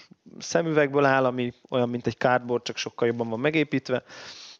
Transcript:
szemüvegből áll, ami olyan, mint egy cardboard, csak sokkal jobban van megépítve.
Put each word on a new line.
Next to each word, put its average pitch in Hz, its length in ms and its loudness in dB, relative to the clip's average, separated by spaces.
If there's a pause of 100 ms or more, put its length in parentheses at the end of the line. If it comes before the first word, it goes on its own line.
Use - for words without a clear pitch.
(400)
szemüvegből 147 640 2
áll, 135 200 4
ami 123 280 -2 (160)
olyan, 123 200 2
mint 120 180 -6
egy 120 100 -2
cardboard, 120 460 2
csak - 140 -10
sokkal - 300 -4
jobban 117 220 -2
van 113 100 -4
megépítve. 143 640 -2 (560)